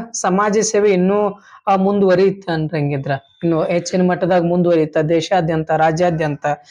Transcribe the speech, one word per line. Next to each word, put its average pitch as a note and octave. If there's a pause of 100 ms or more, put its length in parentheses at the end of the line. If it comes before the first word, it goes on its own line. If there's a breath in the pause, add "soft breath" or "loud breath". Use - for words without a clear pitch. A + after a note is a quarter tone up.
(120)
ಸಮಾಜ G3+
ಸೇವೆ G#3
ಇನ್ನೂ, G3 (240 loud breath)
ಆ, G3
ಮುಂದುವರಿಯುತ್ತೆ F#3+
ಅಂದ್ರೆ D#3
ಹಂಗಿದ್ರ? C#3+ (340)
ಇನ್ನು E3
ಹೆಚ್ಚಿನ F3+
ಮಟ್ಟದಾಗ F3+
ಮುಂದುವರಿಯುತ್ತ E3+
ದೇಶಾದ್ಯಂತ, D#3+
ರಾಜ್ಯಾದ್ಯಂತ, D#3+ (240 loud breath)